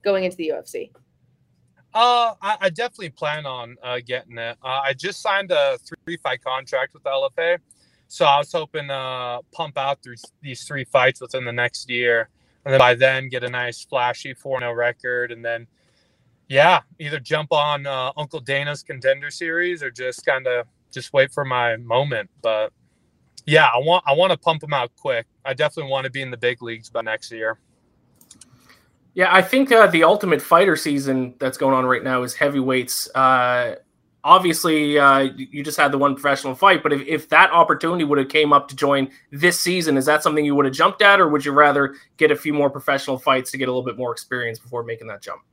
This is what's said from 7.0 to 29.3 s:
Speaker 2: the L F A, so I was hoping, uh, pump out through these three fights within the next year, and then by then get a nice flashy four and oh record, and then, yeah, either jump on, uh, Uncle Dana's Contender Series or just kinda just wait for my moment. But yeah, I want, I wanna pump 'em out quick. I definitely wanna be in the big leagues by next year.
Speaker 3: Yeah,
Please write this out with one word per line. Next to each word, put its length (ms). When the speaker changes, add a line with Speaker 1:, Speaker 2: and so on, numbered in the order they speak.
Speaker 2:
the 60
L 140
F 140
A, 200
so 160
I 140
was 140
hoping, 380
uh, 500
pump 260
out 240
through 140
these 220
three 200
fights 360
within 240
the 80
next 360
year, 400
and 80
then 80
by 140
then 340
get 160
a 40
nice 360
flashy 500
four 220
and 80
oh 80
record, 580
and 140
then, 240
yeah, 320
either 220
jump 320
on, 340
uh, 300
Uncle 240
Dana's 420
Contender 480
Series 500
or 120
just 340
kinda 400
just 220
wait 200
for 120
my 320
moment. 520
But 300
yeah, 260
I 60
want, 260
I 100
wanna 220
pump 280
'em 80
out 240
quick. 300
I 100
definitely 380
wanna 180
be 120
in 100
the 40
big 240
leagues 300
by 120
next 280
year. 280
Speaker 3:
Yeah, 180